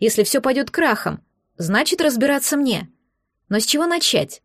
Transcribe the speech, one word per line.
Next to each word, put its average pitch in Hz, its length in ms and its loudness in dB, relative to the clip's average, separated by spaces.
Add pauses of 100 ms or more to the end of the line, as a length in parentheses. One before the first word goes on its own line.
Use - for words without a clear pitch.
если 214 240 2
всё 269 160 0
пойдёт 262 300 -2
крахом. 220 520 -2 (340)
Значит, 220 440 0
разбираться 277 560 0
мне. 247 340 -2 (580)
Но 208 120 0
с 214 40 -2
чего 311 220 0
начать? 330 580 0